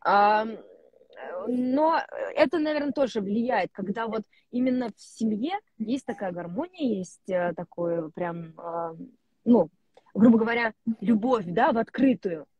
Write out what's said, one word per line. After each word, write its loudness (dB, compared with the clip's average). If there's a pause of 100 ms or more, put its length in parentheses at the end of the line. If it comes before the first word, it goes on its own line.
А, 4 (1000)
но 2 (340)
это, 2
наверное, -2
тоже 0
влияет, -2
когда -6
вот -6 (280)
именно 0
в -12
семье -4 (240)
есть -4
такая -6
гармония, -4
есть, -12
э, 0
такое -4
прям, -8
э, -8 (500)
ну, 6 (460)
грубо 8
говоря, 0 (280)
любовь, 2
да, 2
в 2
открытую. 0 (140)